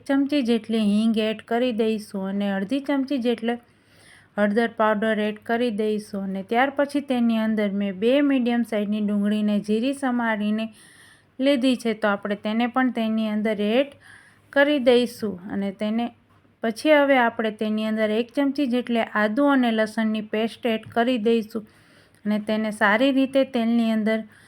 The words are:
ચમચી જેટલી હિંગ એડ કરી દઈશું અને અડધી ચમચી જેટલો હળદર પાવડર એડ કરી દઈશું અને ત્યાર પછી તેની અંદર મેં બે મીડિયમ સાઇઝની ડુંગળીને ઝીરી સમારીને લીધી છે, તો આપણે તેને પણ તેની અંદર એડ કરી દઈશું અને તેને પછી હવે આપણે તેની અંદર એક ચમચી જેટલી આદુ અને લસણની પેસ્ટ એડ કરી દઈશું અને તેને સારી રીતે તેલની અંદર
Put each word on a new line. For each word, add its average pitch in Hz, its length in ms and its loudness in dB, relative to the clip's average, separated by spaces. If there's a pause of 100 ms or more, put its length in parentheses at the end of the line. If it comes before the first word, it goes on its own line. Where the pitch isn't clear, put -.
ચમચી 277 380 0
જેટલી 220 440 0
હિંગ 214 320 2
એડ 214 260 -2
કરી 240 360 -2
દઈશું 214 480 -2
અને 202 200 -2
અડધી 202 380 -4
ચમચી 277 320 -2
જેટલો 233 380 -2 (800)
હળદર 208 360 2
પાવડર 220 480 0
એડ 214 240 -4
કરી 233 320 0
દઈશું 208 480 -4
અને 190 240 -6
ત્યાર 254 220 2
પછી 285 340 -2
તેની 233 380 0
અંદર 214 320 0
મેં 202 260 -4
બે 233 220 2
મીડિયમ 240 420 2
સાઇઝની 208 400 -2
ડુંગળીને 208 560 0
ઝીરી 220 340 -2
સમારીને 220 720 -2 (720)
લીધી 262 380 2
છે, 226 180 -2
તો 220 140 -2
આપણે 202 320 -2
તેને 226 280 -2
પણ 254 280 0
તેની 220 320 -2
અંદર 214 280 -2 (120)
એડ 262 240 0 (600)
કરી 285 280 4
દઈશું 240 560 2 (140)
અને 196 240 -4
તેને 226 340 -4 (540)
પછી 294 340 2
હવે 277 240 4
આપણે 226 340 0
તેની 220 380 -4
અંદર 220 180 0
એક 233 240 -2
ચમચી 277 380 0
જેટલી 240 420 0
આદુ 214 380 2
અને 247 180 4
લસણની 220 600 -2
પેસ્ટ 220 440 -2
એડ 220 160 -8
કરી 233 300 0
દઈશું 220 500 -2 (540)
અને 208 160 0
તેને 214 320 -2
સારી 220 420 4
રીતે 269 260 2 (120)
તેલની 233 400 2
અંદર 220 260 0 (280)